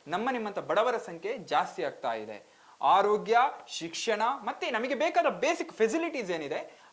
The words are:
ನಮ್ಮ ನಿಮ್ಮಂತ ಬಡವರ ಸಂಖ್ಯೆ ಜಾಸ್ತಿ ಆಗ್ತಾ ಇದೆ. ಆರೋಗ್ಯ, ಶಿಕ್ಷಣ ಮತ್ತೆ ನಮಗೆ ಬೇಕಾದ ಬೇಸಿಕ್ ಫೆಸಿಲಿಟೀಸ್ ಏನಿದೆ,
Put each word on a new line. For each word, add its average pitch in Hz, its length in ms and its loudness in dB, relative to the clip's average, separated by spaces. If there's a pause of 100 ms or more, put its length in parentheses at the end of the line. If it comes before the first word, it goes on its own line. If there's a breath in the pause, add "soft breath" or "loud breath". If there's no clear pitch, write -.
ನಮ್ಮ 196 240 -2
ನಿಮ್ಮಂತ 220 280 -4
ಬಡವರ 214 380 2
ಸಂಖ್ಯೆ 196 420 -6
ಜಾಸ್ತಿ 165 460 -2
ಆಗ್ತಾ 127 300 -4
ಇದೆ. 107 320 -10 (360 soft breath)
ಆರೋಗ್ಯ, 202 560 6 (300)
ಶಿಕ್ಷಣ 165 540 -4
ಮತ್ತೆ 262 480 -2
ನಮಗೆ 247 240 -2
ಬೇಕಾದ 339 320 2
ಬೇಸಿಕ್ 277 460 0
ಫೆಸಿಲಿಟೀಸ್ 262 580 0
ಏನಿದೆ, 156 500 -6 (120)